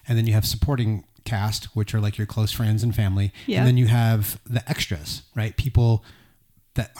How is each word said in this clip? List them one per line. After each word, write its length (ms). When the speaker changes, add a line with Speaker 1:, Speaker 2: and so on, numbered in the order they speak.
Speaker 1:
And 100
then 80
you 60
have 140
supporting 580
cast, 420
which 180
are, 60
like, 180
your 80
close 260
friends 300
and 120
family. 380
Speaker 2:
Yeah. 120
Speaker 1:
And 100
then 80
you 100
have 580
the 240
extras, 540
right? 200
People 480
that 260